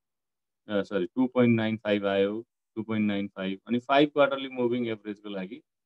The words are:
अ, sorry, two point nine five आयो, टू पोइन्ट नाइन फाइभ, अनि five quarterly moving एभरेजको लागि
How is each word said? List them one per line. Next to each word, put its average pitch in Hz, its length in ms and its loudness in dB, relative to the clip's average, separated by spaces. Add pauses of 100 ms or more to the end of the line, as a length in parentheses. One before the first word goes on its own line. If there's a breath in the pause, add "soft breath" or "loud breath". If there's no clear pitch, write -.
(680)
अ, 104 140 -2
sorry, 98 240 -2
two 127 220 0
point 123 280 4
nine 110 220 0
five 104 280 0
आयो, 101 400 0 (300)
टू 110 80 -6
पोइन्ट 107 240 0
नाइन 101 200 -2
फाइभ, 95 400 -6
अनि 120 120 0
five 139 300 4
quarterly 135 400 0
moving 123 380 -2
एभरेजको 107 420 -8
लागि 98 320 -10 (240)